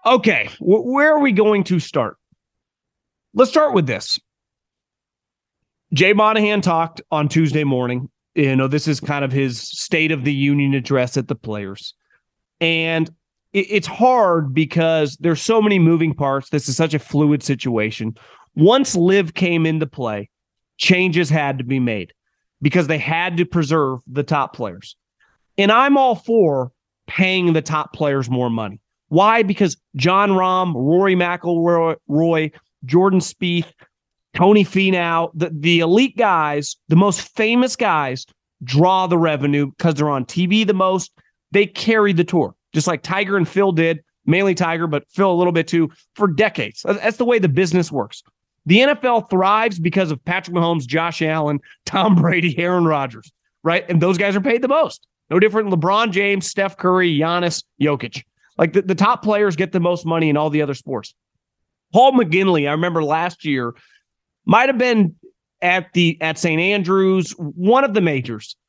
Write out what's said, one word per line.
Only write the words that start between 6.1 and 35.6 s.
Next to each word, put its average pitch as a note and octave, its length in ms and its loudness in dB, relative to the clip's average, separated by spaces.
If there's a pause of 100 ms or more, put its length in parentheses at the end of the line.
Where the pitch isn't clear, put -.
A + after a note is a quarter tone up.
Monahan G#3+ 480 2
talked E3 400 -2 (100)
on D3+ 160 0
Tuesday D3+ 380 0
morning. B2+ 440 -4 (240)
You C#3 220 0
know, C3 120 2
this D3 200 -2
is C#3+ 140 -2
kind C#3+ 240 -4
of B2+ 60 -4
his C3 280 -2
State - 520 -4
of C3+ 120 -4
the D3 100 -2
Union C#3 400 0
address B2+ 440 -2
at B2+ 100 -4
the C3 80 -6
players. G2+ 600 -12 (680)
And E3 480 0 (420)
it, G3 180 -2
it's G3+ 180 -2
hard F#3+ 680 2
because D#3+ 640 0
there's E3 240 0
so A3+ 200 2
many G3+ 180 2
moving D#3+ 340 4
parts. C#3 360 -4
This D3 200 -2
is B2+ 80 -2
such D#3+ 160 0
a D3 60 -2
fluid D3 440 0
situation. A2+ 720 -4 (400)
Once A3 400 4
liv F3+ 380 0
came E3+ 320 0
into D#3+ 200 -2
play, G#2+ 440 -8 (480)
changes F3+ 520 0
had C#3+ 280 -2
to B2+ 80 -8
be C3 140 -2
made A2 340 -4 (480)
because D3 260 0
they D#3 120 -2
had E3+ 380 -4
to F3 80 0
preserve D3 600 -2
the C3+ 160 -6
top C#3+ 320 -2
players. G2 400 -12 (600)
And G3+ 160 4
I'm C#4 240 4
all B3+ 180 2
for D#3+ 560 0 (340)
paying F#3 460 0
the D#3+ 100 2
top D#3 320 -6
players C#3 360 -2
more B2 200 -2
money. A2 300 -6 (280)
Why? G#3 340 4
Because G3 340 0 (200)
Jon F#3 340 2
Rahm, F#3 460 0
Rory F3 400 2
McIlroy, E3 1400 0 (340)
Jordan F#3 360 4
Spieth, F3 520 -4 (600)
Tony G3+ 280 4
Finau, F3 720 -2
the, E3 180 -4
the E3 280 2